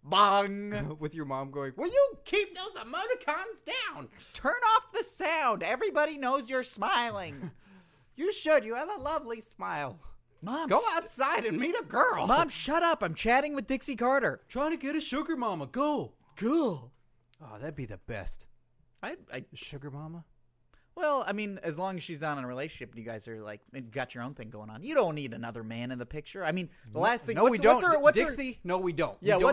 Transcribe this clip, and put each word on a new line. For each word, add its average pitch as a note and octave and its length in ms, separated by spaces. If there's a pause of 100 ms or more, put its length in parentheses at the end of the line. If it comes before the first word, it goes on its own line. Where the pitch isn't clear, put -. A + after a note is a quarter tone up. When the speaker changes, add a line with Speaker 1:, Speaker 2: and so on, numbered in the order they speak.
Speaker 1:
Bong. G3+ 920
Speaker 2:
<laughs> D3+ 40
With D3+ 140
your D#3 100
mom C3+ 260
going, C3+ 260
"Will C#4 140
you C5 360
keep G4 280
those G4 200
emoticons F#4 880
down?" E4+ 440 (260)
Speaker 1:
Turn - 180 (240)
off A#4+ 160
the A4 100
sound. D4+ 600
Everybody D4 560
knows C4 320
you're C4 120
smiling. G3+ 960
<laughs> - 40 (560)
Speaker 2:
You F4 160
should. D4+ 340
You A3+ 100
have D4+ 140
a G#4 100
lovely C4 400
smile. D3 580 (420)
Speaker 1:
Mom, C4+ 280
Speaker 2:
Go A#3 100
Speaker 1:
sh- G#4+ 180
Speaker 2:
outside D4+ 500
and E3+ 120
meet D4+ 160
a A#4+ 80
girl. C4 460
Speaker 1:
Mom, D4 200
shut D4+ 340
up. E4+ 200
I'm E3+ 140
chatting C#4 400
with C4 100
Dixie C4 300
Carter. A#3+ 500
Speaker 2:
Trying C#4+ 240
to E4 60
get C4+ 180
a D#4 60
sugar D4+ 360
mama. G3 300
Go. B3+ 460 (240)
Speaker 1:
Cool. G#3 560 (500)
Speaker 2:
Oh, A2+ 160
that'd D3 160
be C3 120
the G2+ 100
best. - 500 (560)
Speaker 1:
I, D4 140 (160)
I C3 220
Speaker 2:
Sugar C#3 360
mama? D#3 340 (680)
Speaker 1:
Well, D4 320
I G3+ 60
mean, G3+ 320
as D#3+ 120
long F#3 200
as D#3+ 80
she's D#3 180
not D3 160
in B2+ 60
a - 20
relationship C3 480
and A#2 60
you A2 40
guys A2+ 220
are, A2+ 160
like, G#2+ 200 (280)
got B2+ 240
your B2 80
own C3+ 120
thing A2 140
going G#2+ 220
on. A#2+ 140
You D4+ 100
don't F3+ 220
need C3+ 180
another A#2 300
man A#2 260
in B2+ 80
the A#2+ 80
picture. D#3+ 380
I D#3 80
mean, F3 160 (240)
the D3 80
Speaker 2:
No, F3+ 40
Speaker 1:
last A#3 220
thing, A#3 80
Speaker 2:
no, F#3 80
Speaker 1:
what's, B3 80
Speaker 2:
we A3+ 80
don't. A3+ 240
Speaker 1:
what's F#4 60
her, D#4 100
what's D4 180
her A#3+ 100
Speaker 2:
Dixie, C4 360
no, F3+ 160
we F#3 140
don't. C#3+ 280
Speaker 1:
Yeah, G3+ 140
Speaker 2:
We F#3 60
don't G#3+ 120